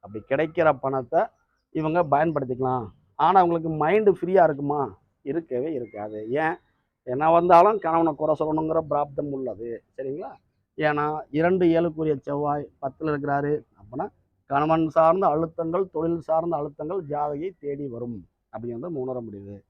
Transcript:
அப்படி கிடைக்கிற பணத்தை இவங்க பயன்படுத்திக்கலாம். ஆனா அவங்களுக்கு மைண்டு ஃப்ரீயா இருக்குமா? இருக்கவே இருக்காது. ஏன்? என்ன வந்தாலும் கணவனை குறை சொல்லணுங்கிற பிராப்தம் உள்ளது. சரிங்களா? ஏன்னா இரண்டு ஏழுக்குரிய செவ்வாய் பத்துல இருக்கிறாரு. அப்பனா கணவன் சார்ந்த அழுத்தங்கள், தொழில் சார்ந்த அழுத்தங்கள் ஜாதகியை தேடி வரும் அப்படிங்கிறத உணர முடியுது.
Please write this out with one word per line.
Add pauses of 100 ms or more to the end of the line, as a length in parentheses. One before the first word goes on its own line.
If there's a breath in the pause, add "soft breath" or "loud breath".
அப்படி
கிடைக்கிற
பணத்தை (460)
இவங்க
பயன்படுத்திக்கலாம். (280)
ஆனா
அவங்களுக்கு
மைண்டு
ஃப்ரீயா
இருக்குமா? (260)
இருக்கவே
இருக்காது.
ஏன்? (460)
என்ன
வந்தாலும்
கணவனை
குறை
சொல்லணுங்கிற
பிராப்தம்
உள்ளது. (140)
சரிங்களா? (440)
ஏன்னா (100)
இரண்டு
ஏழுக்குரிய
செவ்வாய் (140)
பத்துல
இருக்கிறாரு. (140)
அப்பனா (380)
கணவன்
சார்ந்த
அழுத்தங்கள்,
தொழில்
சார்ந்த
அழுத்தங்கள்
ஜாதகியை
தேடி
வரும் (260)
அப்படிங்கிறத
உணர
முடியுது. (140)